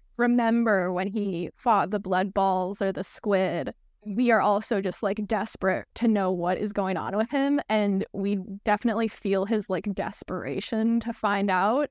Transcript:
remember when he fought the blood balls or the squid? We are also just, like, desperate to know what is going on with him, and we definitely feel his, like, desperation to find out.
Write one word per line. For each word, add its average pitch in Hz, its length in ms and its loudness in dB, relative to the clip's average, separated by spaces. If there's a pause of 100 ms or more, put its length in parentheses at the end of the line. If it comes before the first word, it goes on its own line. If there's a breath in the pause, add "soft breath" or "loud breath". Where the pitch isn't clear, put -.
(180)
remember 233 760 2
when 180 160 -2
he 190 480 -4
fought 196 360 2
the 208 80 0
blood 190 340 0
balls 190 480 0
or 196 100 2
the 190 120 -6
squid? 185 680 0 (320)
We 226 260 2
are 214 100 6
also 202 400 2
just, 190 200 -4
like, 208 240 -2
desperate 190 680 -2
to 226 140 2
know 196 200 2
what 180 280 0
is 208 160 -4
going 190 240 -2
on 123 180 -4
with 220 160 0
him, 285 380 2
and 202 420 2
we 202 240 -2 (300)
definitely 220 420 0
feel 190 380 -2
his, 214 240 -2
like, 190 240 -2
desperation 202 1080 -2
to 226 140 -4
find 202 360 0
out. 208 420 2